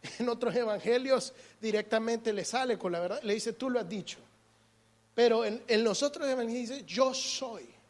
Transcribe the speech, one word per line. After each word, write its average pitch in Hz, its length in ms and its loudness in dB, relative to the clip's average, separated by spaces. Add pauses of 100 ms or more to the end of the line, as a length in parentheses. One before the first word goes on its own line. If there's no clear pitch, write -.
<laughs> - 180 -10
en 247 80 0
otros 233 280 0
evangelios 240 760 2 (300)
directamente 220 720 0
le 196 100 -2
sale 247 340 0
con 185 140 -2
la 170 80 0
verdad, 190 240 -2
le 208 100 0
dice, 226 200 -2
"Tú 262 160 -4
lo 240 100 0
has 196 80 -6
dicho". 190 320 -8 (960)
Pero 226 300 6
en, 220 220 -4
en 220 180 4
los 202 180 0
otros 285 240 0
evangelios 240 420 -2
dice, 269 160 -10
"Yo 254 280 2
soy", 233 520 -6 (240)